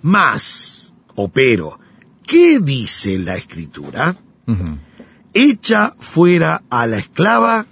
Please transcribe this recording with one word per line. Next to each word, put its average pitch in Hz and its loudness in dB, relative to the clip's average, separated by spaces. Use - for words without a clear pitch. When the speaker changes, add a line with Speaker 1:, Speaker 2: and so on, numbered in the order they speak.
Speaker 1:
Mas, - -2
o 101 -4
pero, 107 0
¿qué 330 4
dice 120 -4
la 92 -6
Escritura? 82 -8
Speaker 2:
Ujú. 87 -6
Speaker 1:
Echa 220 2
fuera 165 2
a 120 -2
la 113 -2
esclava 226 0